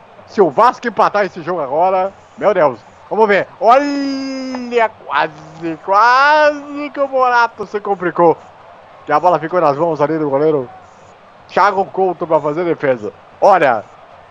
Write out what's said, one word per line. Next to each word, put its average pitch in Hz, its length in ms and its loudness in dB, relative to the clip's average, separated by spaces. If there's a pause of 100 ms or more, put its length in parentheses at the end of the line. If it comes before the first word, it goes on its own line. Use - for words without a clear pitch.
(260)
Se - 140 -6
o 175 80 4
Vasco 214 400 0
empatar 208 380 0
esse 175 160 -12
jogo 170 180 -6
agora, 185 500 -2 (280)
meu 202 160 0
Deus. 139 260 2 (300)
Vamos 208 180 2
ver. 190 180 2 (140)
Olha, 262 1300 0 (140)
quase, 160 800 -6
quase 285 1080 2
que 285 60 -8
o 277 80 -2
Morato 240 580 0
se 208 120 -8
complicou. 175 600 0 (680)
Que 147 80 -4
a 151 80 2
bola 170 180 2
ficou 165 220 -2
nas 143 160 0
mãos 160 240 -2
ali 156 180 0
do 147 120 -2
goleiro 143 360 0 (840)
Thiago 190 360 0
Couto 180 420 -4
pra 156 140 0
fazer 151 240 -4
defesa. 131 480 -2 (260)
Olha, 147 460 4 (460)